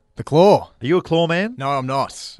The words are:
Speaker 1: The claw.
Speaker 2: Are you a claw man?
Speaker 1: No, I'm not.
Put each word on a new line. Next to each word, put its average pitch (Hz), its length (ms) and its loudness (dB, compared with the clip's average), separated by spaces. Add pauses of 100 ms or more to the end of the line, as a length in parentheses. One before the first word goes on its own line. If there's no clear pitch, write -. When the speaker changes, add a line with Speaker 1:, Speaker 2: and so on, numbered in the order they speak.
(160)
Speaker 1:
The - 80 -12
claw. 170 460 4 (100)
Speaker 2:
Are 117 60 -10
you 165 120 0
a 170 40 -2
claw 165 240 0
man? 190 320 -4
Speaker 1:
No, 139 140 -6
I'm 131 160 -4
not. - 520 -6